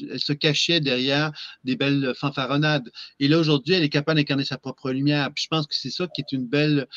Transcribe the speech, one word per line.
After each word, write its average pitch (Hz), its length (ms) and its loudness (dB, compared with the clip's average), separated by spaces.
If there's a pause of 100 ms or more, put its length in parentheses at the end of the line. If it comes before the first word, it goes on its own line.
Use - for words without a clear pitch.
(120)
elle 127 80 -4
se - 120 -2
cachait 160 480 0
derrière 139 500 0 (320)
des 127 140 -2
belles 139 400 0
fanfaronnades. 143 720 0 (280)
Et 139 100 2
là, 160 100 6
aujourd'hui, 151 360 2
elle 180 80 2
est 147 80 2
capable 151 280 2
d'incarner 139 280 0
sa 131 100 -6
propre 131 340 -8
lumière. 139 440 0
Puis - 100 -6
je - 40 -8
pense 156 180 -2
que - 80 -6
c'est - 160 -6
ça 180 160 -4
qui - 160 -8
est - 100 -12
une 131 140 -2
belle, 147 500 2